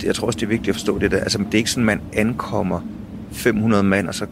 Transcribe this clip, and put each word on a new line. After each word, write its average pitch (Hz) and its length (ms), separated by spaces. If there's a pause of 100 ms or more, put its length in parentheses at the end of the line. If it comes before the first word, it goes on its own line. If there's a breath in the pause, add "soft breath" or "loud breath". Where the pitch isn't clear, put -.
det, - 60
jeg 98 80
tror - 120
også, 113 120
det 113 80
er - 40
vigtigt 107 180
at 95 60
forstå 101 240
det 101 120
der. 95 80
Altså, - 200
det 101 160
er 110 40
ikke 110 120
sådan, 123 140
man 107 160 (120)
ankommer 104 680 (520)
fem 113 240
hundrede 107 260
mand, 98 260
og - 60
så 104 180